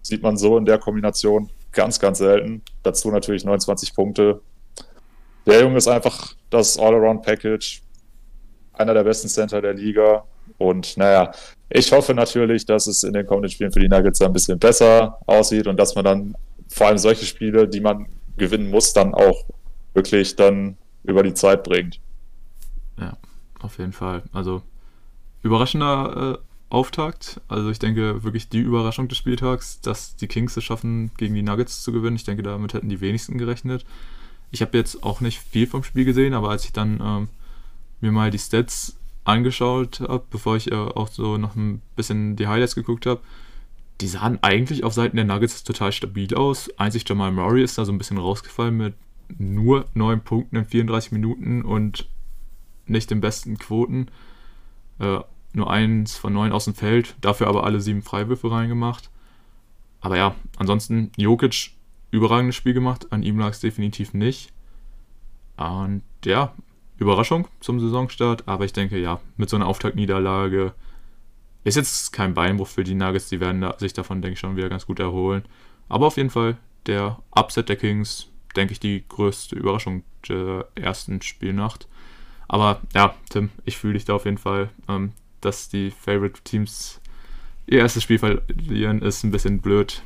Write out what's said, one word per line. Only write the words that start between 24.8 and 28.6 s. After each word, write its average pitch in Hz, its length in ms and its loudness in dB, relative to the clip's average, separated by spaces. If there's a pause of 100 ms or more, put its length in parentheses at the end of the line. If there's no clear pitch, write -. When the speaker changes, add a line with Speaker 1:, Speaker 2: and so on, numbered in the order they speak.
Speaker 2:
überraschender, 135 1000 0
äh, - 340 -14
Auftakt. 156 760 -2
Also 104 220 -2
ich 107 100 -6
denke 110 440 -2
wirklich 110 260 -6
die 110 100 -2
Überraschung 120 480 0